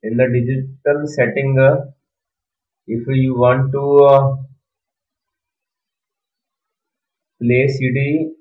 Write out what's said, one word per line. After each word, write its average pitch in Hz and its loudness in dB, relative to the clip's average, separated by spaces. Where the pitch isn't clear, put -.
In 113 -6
the 127 2
digital 135 -2
setting, 135 -2
uh, 135 2
if 120 -8
you 131 0
want 131 2
to, 143 4
uh, 135 4
play 123 0
C 131 -4
D 147 -4